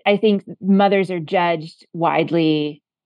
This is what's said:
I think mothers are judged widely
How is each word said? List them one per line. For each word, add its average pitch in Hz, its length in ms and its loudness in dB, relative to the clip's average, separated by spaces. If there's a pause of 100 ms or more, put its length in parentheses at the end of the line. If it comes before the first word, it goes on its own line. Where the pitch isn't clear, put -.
I 202 100 2
think 202 280 0 (160)
mothers 196 500 2
are 180 100 -6
judged 165 720 -4
widely 156 880 0 (240)